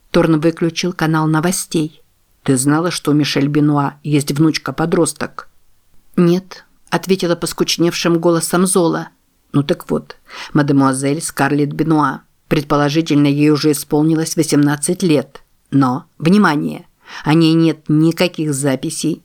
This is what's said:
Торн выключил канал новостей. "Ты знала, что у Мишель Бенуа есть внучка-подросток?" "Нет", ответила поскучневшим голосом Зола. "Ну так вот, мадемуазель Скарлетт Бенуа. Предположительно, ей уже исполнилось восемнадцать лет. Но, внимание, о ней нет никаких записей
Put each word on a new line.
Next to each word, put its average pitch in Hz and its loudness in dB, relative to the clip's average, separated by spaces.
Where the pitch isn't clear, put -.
Торн 165 4
выключил 165 -2
канал 156 -2
новостей. 160 -2
"Ты 135 2
знала, 151 0
что - -4
у 143 2
Мишель 143 0
Бенуа 147 0
есть 147 0
внучка-подросток?" 160 -2
"Нет", 180 0
ответила 180 -2
поскучневшим 170 -2
голосом 170 0
Зола. 165 0
"Ну 143 2
так - -6
вот, - -6
мадемуазель 139 0
Скарлетт 143 -2
Бенуа. 156 -2
Предположительно, 147 0
ей 147 2
уже 147 2
исполнилось 156 -2
восемнадцать 147 0
лет. 151 0
Но, 135 0
внимание, 160 2
о 151 2
ней 160 4
нет 165 2
никаких 160 0
записей 147 -4